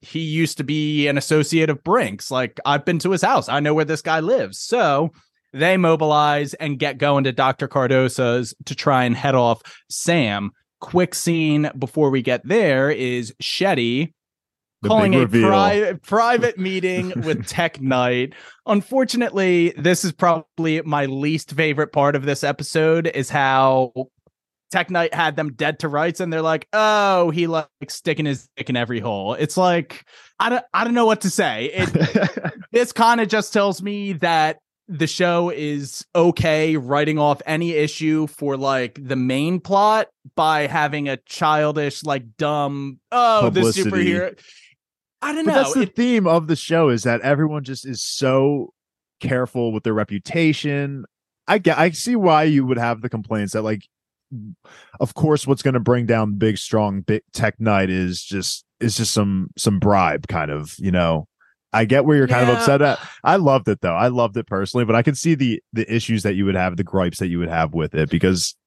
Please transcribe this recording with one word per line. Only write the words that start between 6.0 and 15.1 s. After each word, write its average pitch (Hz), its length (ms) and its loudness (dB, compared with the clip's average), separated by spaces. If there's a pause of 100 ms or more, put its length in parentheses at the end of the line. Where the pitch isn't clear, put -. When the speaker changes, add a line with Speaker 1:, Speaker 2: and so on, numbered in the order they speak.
Speaker 1:
and 147 260 -6
get 143 180 -2
going 143 280 2
to 131 80 0
Doctor 135 340 0
Cardosa's 127 840 0 (120)
to 131 100 -10
try 131 280 2
and 117 140 0
head 139 180 0
off 120 260 2 (280)
Sam. 107 640 -2 (280)
Quick 180 340 0
scene 156 640 0
before 139 320 0
we 131 120 0
get 123 260 -2
there 147 420 2
is 123 520 -4
Shetty 143 720 0 (680)
Speaker 2:
The - 60 -2
Speaker 1:
calling 190 240 4